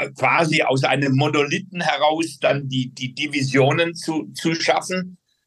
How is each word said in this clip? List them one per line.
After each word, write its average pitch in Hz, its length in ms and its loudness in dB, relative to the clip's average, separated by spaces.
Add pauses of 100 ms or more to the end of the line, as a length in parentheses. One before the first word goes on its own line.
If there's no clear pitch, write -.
(180)
quasi 151 460 2
aus 135 200 2
einem 139 320 2
Monolithen 147 680 0
heraus 151 580 0
dann 143 280 0
die, 127 240 -2
die 127 220 -8
Divisionen 143 800 0
zu, 151 400 -4
zu 165 220 -2
schaffen. 180 640 -2 (280)